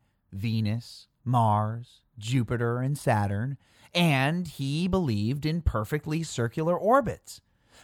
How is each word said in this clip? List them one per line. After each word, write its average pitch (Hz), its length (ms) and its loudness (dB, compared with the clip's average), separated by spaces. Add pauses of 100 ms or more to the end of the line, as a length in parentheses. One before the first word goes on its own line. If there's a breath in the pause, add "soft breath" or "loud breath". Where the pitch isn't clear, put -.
(320)
Venus, 110 760 -4 (160)
Mars, 113 800 0 (180)
Jupiter, 120 600 0
and 135 160 -2
Saturn, 107 640 0 (360 soft breath)
and 165 540 2
he 147 400 -2
believed 135 560 0
in 156 200 -2
perfectly 151 580 -2
circular 160 560 -2
orbits. 208 640 0 (420 soft breath)